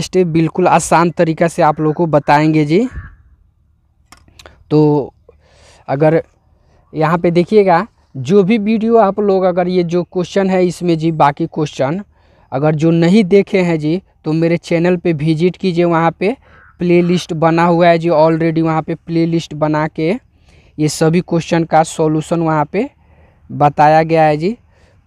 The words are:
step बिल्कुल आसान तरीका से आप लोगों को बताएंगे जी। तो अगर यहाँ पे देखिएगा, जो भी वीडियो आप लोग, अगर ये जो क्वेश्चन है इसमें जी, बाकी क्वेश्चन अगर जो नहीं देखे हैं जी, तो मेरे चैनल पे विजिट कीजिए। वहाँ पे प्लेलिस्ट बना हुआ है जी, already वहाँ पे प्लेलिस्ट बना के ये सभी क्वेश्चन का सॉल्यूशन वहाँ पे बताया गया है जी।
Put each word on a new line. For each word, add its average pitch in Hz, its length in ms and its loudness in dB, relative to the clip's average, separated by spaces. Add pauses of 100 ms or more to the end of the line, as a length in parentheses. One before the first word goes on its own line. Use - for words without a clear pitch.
step 185 260 -2
बिल्कुल 165 400 0
आसान 165 460 2
तरीका 165 340 0
से 170 140 -4
आप 151 180 0
लोगों 156 160 -2
को 175 140 -2
बताएंगे 151 560 2
जी। 190 220 0 (1800)
तो 147 400 0 (760)
अगर 156 340 0 (720)
यहाँ 156 240 -2
पे 175 140 -2
देखिएगा, 180 540 2 (300)
जो 160 280 2
भी 226 140 0
वीडियो 220 400 0
आप 196 220 2
लोग, 190 240 0
अगर 180 240 0
ये 180 160 0
जो 170 200 -4
क्वेश्चन 185 460 -4
है 185 180 0
इसमें 170 300 -2
जी, 165 140 -2
बाकी 151 360 0
क्वेश्चन 151 540 -4 (500)
अगर 151 240 0
जो 160 160 2
नहीं 170 340 4
देखे 196 360 2
हैं 170 180 0
जी, 156 220 -4 (220)
तो 156 100 -4
मेरे 165 260 0
चैनल 175 380 0
पे 170 160 -2
विजिट 160 440 -2
कीजिए। 175 280 -2
वहाँ 165 260 0
पे 208 240 -4 (440)
प्लेलिस्ट 175 560 0
बना 165 300 2
हुआ 175 220 2
है 170 100 4
जी, 165 120 -2
already 160 520 2
वहाँ 160 200 -2
पे 165 140 -6
प्लेलिस्ट 165 600 -4
बना 151 340 -2
के 160 200 -4 (680)
ये 151 120 0
सभी 165 320 0
क्वेश्चन 165 440 -2
का 160 200 2
सॉल्यूशन 156 560 -2
वहाँ 156 240 -2
पे 262 240 -6 (600)
बताया 147 540 2
गया 160 200 2
है 151 140 2
जी। 190 180 -4 (520)